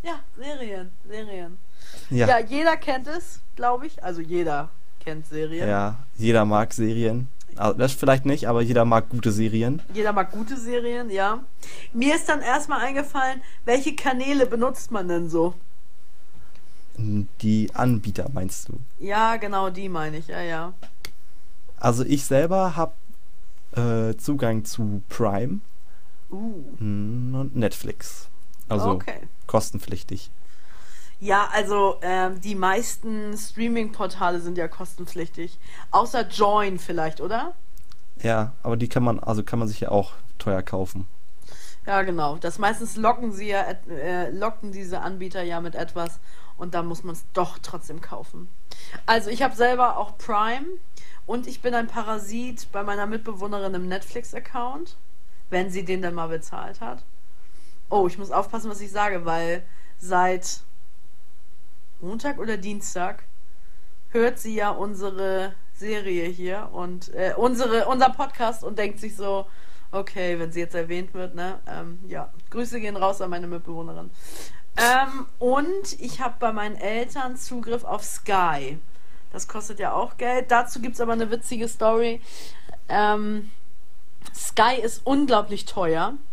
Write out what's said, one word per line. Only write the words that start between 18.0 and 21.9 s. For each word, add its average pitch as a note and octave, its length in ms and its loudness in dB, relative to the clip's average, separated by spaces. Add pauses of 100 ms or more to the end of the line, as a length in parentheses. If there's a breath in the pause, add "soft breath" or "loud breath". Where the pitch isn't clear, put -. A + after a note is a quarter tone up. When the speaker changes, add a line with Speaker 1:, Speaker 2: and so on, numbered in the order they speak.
Speaker 2:
meinst F#2 380 0
du? - 40 0 (260)
Speaker 1:
Ja, A3 380 2
genau, G3 340 0
die F#3+ 180 -2
meine D#3 280 -2
ich, D#3+ 100 -2
ja, F3 140 -2
ja. E3+ 320 -2 (1040)
Speaker 2:
Also A#2+ 260 2